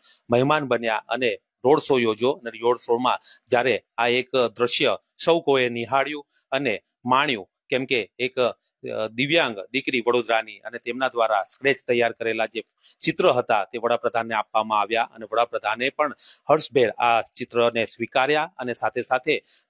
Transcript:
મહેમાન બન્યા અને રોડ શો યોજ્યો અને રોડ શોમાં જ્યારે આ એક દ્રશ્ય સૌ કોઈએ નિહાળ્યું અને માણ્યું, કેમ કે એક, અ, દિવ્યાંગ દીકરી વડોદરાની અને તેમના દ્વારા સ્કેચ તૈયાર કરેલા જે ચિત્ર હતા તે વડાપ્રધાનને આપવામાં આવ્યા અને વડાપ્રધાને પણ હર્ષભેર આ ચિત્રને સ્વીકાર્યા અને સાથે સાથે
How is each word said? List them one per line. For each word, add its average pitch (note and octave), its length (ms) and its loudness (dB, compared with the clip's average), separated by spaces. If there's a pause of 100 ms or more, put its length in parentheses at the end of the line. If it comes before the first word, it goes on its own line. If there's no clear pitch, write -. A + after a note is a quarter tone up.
(300)
મહેમાન C#3 380 2
બન્યા A#2 280 0
અને A#2 440 -2 (240)
રોડ D3 160 6
શો C3+ 200 2
યોજ્યો A2+ 320 0
અને A#2 280 -8
રોડ A#2+ 180 2
શોમાં A#2 720 -2
જ્યારે B2 360 0 (140)
આ A#2 100 2
એક B2 280 0
દ્રશ્ય A#2+ 640 0 (260)
સૌ E3+ 160 2
કોઈએ C3 300 2
નિહાળ્યું C3+ 580 -4 (240)
અને C3+ 300 -2 (240)
માણ્યું, B2+ 440 2 (200)
કેમ C3 160 -2
કે A#2 340 -2
એક, B2+ 200 -4
અ, A2 680 -4
દિવ્યાંગ B2+ 520 -2 (120)
દીકરી C3+ 360 -4
વડોદરાની A2 520 -2
અને A#2 180 -14
તેમના B2 300 -6
દ્વારા A2 360 0
સ્કેચ - 340 -2 (100)
તૈયાર A#2+ 240 0
કરેલા A2+ 340 -4
જે A2 180 -8 (360)
ચિત્ર D#3+ 320 2
હતા A#2 320 2
તે A#2+ 140 -10
વડાપ્રધાનને A2+ 580 -2
આપવામાં G#2+ 440 0
આવ્યા A2+ 240 0
અને A2+ 280 -16
વડાપ્રધાને A2+ 580 -2
પણ D3 240 -2 (360)
હર્ષભેર C#3+ 400 2
આ A#2 320 2
ચિત્રને A#2 640 0
સ્વીકાર્યા C#3 720 -2
અને B2 160 -6
સાથે A#2 280 -4
સાથે C3 420 -2 (260)